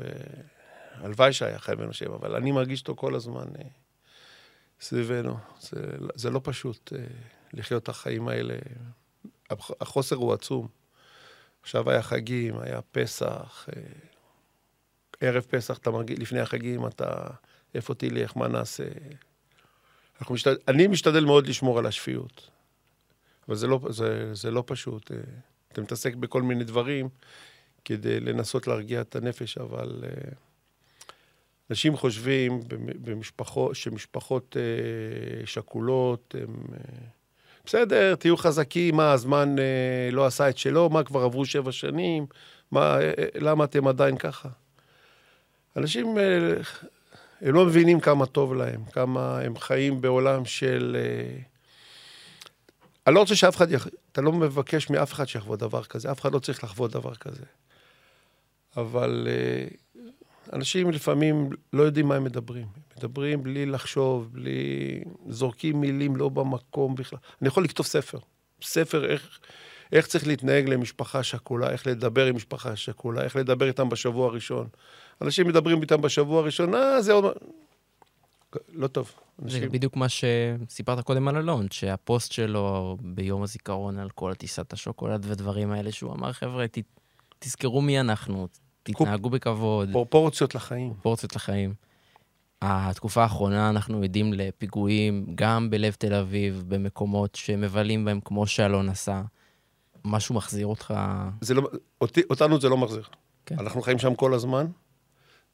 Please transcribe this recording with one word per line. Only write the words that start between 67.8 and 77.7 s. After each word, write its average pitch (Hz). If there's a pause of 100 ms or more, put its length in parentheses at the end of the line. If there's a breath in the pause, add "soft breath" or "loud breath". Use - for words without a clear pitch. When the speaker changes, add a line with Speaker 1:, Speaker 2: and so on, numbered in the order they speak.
Speaker 1:
ספר. - (440)
ספר 156
איך... - (520 loud breath)
איך 156
צריך 147
להתנהג 135
למשפחה 127
שכולה, 123
איך 131
לדבר 123
עם 127
משפחה 120
שכולה, 117
איך 127
לדבר 131
איתם 127
בשבוע 120
הראשון. 117 (540 loud breath)
אנשים 175
מדברים 160
איתם 151
בשבוע 147
הראשון, 170
"אה, 269
זה 208
עוד 202
מה-", 196 (1400)